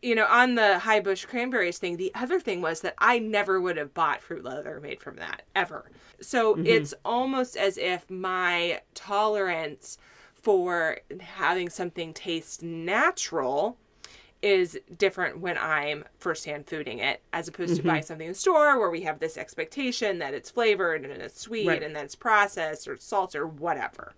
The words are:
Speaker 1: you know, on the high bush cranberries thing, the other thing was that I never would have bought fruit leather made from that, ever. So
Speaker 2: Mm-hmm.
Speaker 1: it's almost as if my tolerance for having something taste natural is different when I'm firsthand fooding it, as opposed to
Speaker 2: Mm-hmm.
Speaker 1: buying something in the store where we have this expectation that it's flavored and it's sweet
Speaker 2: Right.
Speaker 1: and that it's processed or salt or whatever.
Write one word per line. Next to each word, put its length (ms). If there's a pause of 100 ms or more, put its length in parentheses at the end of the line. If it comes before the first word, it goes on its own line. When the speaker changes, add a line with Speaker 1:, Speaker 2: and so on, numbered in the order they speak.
Speaker 1:
you 120
know, 120
on 300
the 240
high 200
bush 240
cranberries 540
thing, 180
the 200
other 240
thing 220
was 200
that 160
I 220
never 420
would 160
have 160
bought 280
fruit 220
leather 380
made 180
from 180
that, 260 (120)
ever. 340 (300)
So 360
Speaker 2:
Mm-hmm. 100
Speaker 1:
it's 280 (120)
almost 500
as 220
if 320
my 720 (120)
tolerance 1040 (360)
for 640 (240)
having 480
something 440
taste 500
natural 1120 (640)
is 380 (180)
different 400
when 180
I'm 480 (140)
firsthand 480
fooding 320
it, 240 (100)
as 160
opposed 280
to 80
Speaker 2:
Mm-hmm. 60
Speaker 1:
buying 120
something 240
in 80
the 60
store 400
where 100
we 120
have 180
this 180
expectation 800
that 160
it's 160
flavored 560
and 160
it's 180
sweet 280
Speaker 2:
Right. 160
Speaker 1:
and 120
that 100
it's 100
processed 720
or 100
salt 380
or 100
whatever. 720